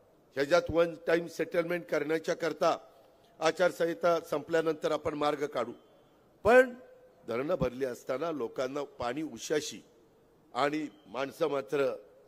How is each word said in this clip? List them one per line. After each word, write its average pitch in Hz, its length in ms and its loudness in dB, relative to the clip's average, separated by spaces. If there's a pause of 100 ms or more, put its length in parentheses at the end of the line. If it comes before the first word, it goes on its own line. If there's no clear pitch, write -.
(340)
ह्याच्यात 147 360 4
वन 165 240 4 (120)
टाइम 170 200 2
सेटलमेंट 175 580 -2
करण्याच्या 160 500 -2
करता 160 440 0 (600)
आचारसंहिता 170 800 2 (100)
संपल्यानंतर 160 640 0
आपण 151 220 -2
मार्ग 147 320 0
काढू. 120 260 -4 (720)
पण 247 300 8 (540)
धरणं 135 260 -2
भरली 127 300 -2
असताना 131 460 -4
लोकांना 135 520 -4
पाणी 127 400 -6
उशाशी 143 640 -6 (680)
आणि 147 320 0 (200)
माणसं 135 420 -4
मात्र 135 480 0 (320)